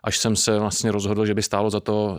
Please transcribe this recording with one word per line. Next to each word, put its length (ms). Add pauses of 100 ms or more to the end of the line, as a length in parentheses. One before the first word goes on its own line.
až 160
jsem 180
se 220
vlastně 340
rozhodl, 340
že 80
by 80
stálo 280
za 100
to 380